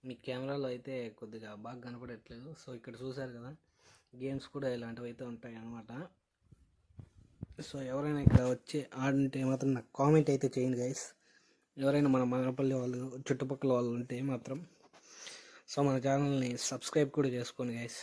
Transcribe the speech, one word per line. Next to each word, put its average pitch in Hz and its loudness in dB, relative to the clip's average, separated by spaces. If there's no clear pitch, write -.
మీ 127 -8
కెమెరాలో 135 -4
అయితే 127 -8
కొద్దిగా 110 -14
బాగా 123 -12
కనపడట్లేదు. 120 -14
So - -18
ఇక్కడ 117 -14
చూసారు 131 -8
కదా, 120 -12
గేమ్స్ 135 -4
కూడా 139 -2
ఇలాంటివి 117 -8
అయితే 117 -12
ఉంటాయి 117 -12
అన్నమాట. 113 -14
So - -14
ఎవరైనా 143 0
ఇక్కడ 127 10
వచ్చి - -4
ఆడుంటే 139 4
మాత్రం 135 2
నాకు - -10
కామెంట్ 147 8
అయితే 135 2
చేయండి 127 2
గైస్. 131 -4
ఎవరైనా 143 6
మన 127 4
మదనపల్లి 131 2
వాళ్ళు 123 -4
చుట్టుపక్కల 135 0
వాళ్ళు 120 0
ఉంటే 120 -6
మాత్రం 131 -6
so 143 2
మన 135 4
ఛానల్ని 135 2
సబ్స్క్రైబ్ 139 2
కూడా 135 4
చేసుకోండి 120 -4
గైస్. 117 -8